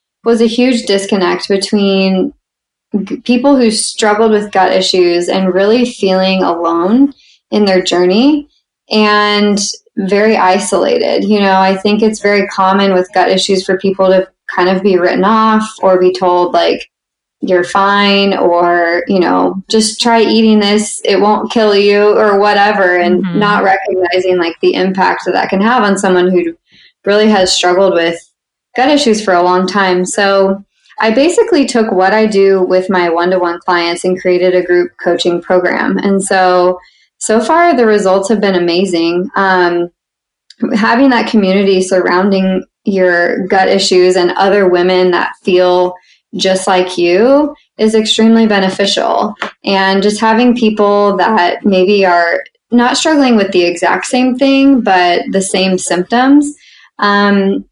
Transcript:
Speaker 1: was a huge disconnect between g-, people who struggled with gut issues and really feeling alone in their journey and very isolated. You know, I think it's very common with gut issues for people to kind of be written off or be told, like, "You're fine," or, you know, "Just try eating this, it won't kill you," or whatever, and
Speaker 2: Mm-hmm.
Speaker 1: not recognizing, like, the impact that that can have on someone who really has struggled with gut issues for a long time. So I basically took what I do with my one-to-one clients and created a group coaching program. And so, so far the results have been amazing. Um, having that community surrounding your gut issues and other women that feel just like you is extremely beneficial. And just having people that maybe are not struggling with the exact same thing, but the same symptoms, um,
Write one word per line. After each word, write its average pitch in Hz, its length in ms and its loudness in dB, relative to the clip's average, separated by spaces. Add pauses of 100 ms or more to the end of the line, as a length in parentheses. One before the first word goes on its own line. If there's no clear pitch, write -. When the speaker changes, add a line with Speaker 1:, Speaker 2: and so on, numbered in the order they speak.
(220)
Speaker 1:
was 226 180 0
a 233 60 2
huge 240 380 0
disconnect 190 640 -2
between 190 840 -2 (720)
g-, - 200 -10
people 247 340 2
who 233 160 2
struggled 214 580 -2
with 208 220 -2
gut 185 200 0
issues 175 560 0
and 190 240 -2
really 208 320 2
feeling 190 600 -2
alone 175 680 0 (380)
in 208 140 0
their 185 180 2
journey 202 680 0 (400)
and 208 720 0 (380)
very 202 400 0
isolated. 190 880 0
You 208 160 0
know, 190 180 2
I 190 180 2
think 208 240 -2
it's 220 200 0
very 202 260 0
common 196 480 0
with 185 200 -2
gut 185 160 0
issues 190 360 -2
for 185 120 -2
people 190 300 -2
to 190 200 2 (260)
kind 180 140 0
of 190 120 0
be 190 160 2
written 175 280 0
off 220 440 2 (140)
or 185 160 2
be 180 140 2
told, 180 400 0
like, 170 380 -2 (500)
"You're 180 240 0
fine," 202 720 0
or, 175 720 0
you 196 140 0
know, 180 480 -2
"Just 220 320 -2
try 233 200 2
eating 220 380 2
this, 208 460 -2
it 190 160 0
won't 208 320 -2
kill 214 240 2
you," 202 420 2
or 208 200 2
whatever, 202 580 2
and 175 280 0
Speaker 2:
Mm-hmm. 175 140 -4
Speaker 1:
not 208 240 0
recognizing, 185 760 -2
like, 165 240 -4
the 180 140 0
impact 185 500 -2
that 180 80 -4
that 185 160 -2
can 190 120 -2
have 226 240 0
on 196 120 0
someone 185 340 0
who 175 260 -2 (500)
really 208 220 2
has 190 240 2
struggled 180 420 0
with 170 240 -2 (580)
gut 262 140 2
issues 233 340 0
for 190 80 0
a 175 100 2
long 180 240 0
time. 185 380 -2
So 196 600 -2 (340)
I 220 120 0
basically 294 540 2
took 220 280 -2
what 190 200 0
I 220 140 2
do 196 360 2
with 185 280 0
my 175 180 0
one-to-one 175 520 -2
clients 175 440 -4
and 185 160 -2
created 180 340 0
a 180 80 0
group 175 300 -2 (100)
coaching 175 380 -2
program. 185 580 -2
And 196 240 -2
so, 185 560 0 (400)
so 220 220 -2
far 339 340 2
the 240 120 2
results 196 420 0
have 214 120 0
been 196 140 0
amazing. 175 840 -2
Um, 175 540 0 (840)
having 233 360 2
that - 200 -2
community 196 500 2
surrounding 185 840 0 (200)
your 180 600 0
gut 190 220 0
issues 185 480 2
and 175 160 0
other 196 360 0
women 180 440 2
that - 200 -4 (100)
feel 180 520 0 (420)
just 190 300 -2
like 185 320 -2
you 240 560 2 (240)
is 214 160 0
extremely 226 520 2
beneficial. 196 880 -2 (300)
And 190 380 0
just 208 180 -2
having 226 360 2
people 202 600 0
that 185 480 0
maybe 196 400 2
are 175 380 0 (280)
not 240 260 0
struggling 277 400 2
with 196 160 0
the 180 100 0
exact 175 440 -2
same 254 300 -2
thing, 269 440 2
but 180 500 0
the 190 120 -2
same 190 360 -2
symptoms, 262 760 0 (440)
um, 202 720 0